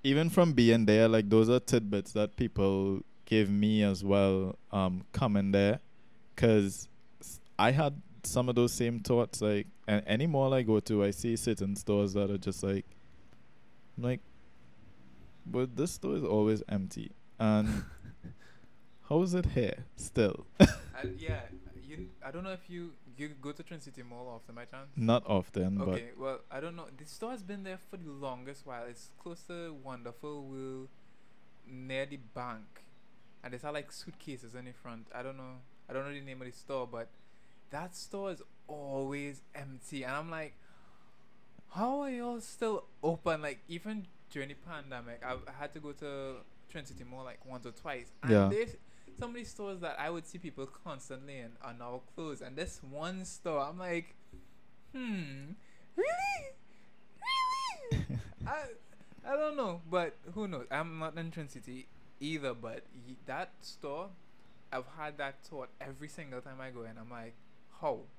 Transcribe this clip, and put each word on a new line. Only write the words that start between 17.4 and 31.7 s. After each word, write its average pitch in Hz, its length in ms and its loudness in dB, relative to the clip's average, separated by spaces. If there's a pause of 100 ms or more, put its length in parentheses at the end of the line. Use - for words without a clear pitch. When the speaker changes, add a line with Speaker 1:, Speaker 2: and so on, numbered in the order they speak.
Speaker 2:
<laughs> - 640 -18
Speaker 1:
how 156 140 4
is 180 120 2
it 180 120 2
here 123 380 2 (120)
still?" - 560 2
<laughs> - 80 -16
Speaker 3:
I, - 80 12 (500)
yeah, 156 220 -4 (460)
you, 165 220 -12 (160)
I 135 60 -10
don't 170 140 -10
know 190 80 -8
if 180 180 -14
you, 175 220 -10 (240)
you 147 120 -8 (120)
go 143 120 -8
to 147 100 -14
Twin 160 180 -12
City 135 220 -16
Mall 120 260 -12
often 117 260 -14
by 120 120 -12
chance? 135 300 -16
Speaker 1:
Not 113 300 4
often, 95 520 2
but - 100 0
Speaker 3:
Okay, 117 280 -2
well, 131 240 -4 (100)
I 135 100 -6
don't 170 160 -8
know. 165 100 -12 (100)
The 143 100 -18
store 226 260 -8
has 233 100 -10
been 196 220 -10
there 185 140 -8 (120)
for 196 60 -12
the 170 140 -12
longest 139 560 -8
while. 123 180 -8
It's 120 340 -14
close 170 300 -12
to 170 340 -8
Wonderful 131 640 -10
World, 131 440 -8 (800)
near 131 400 -6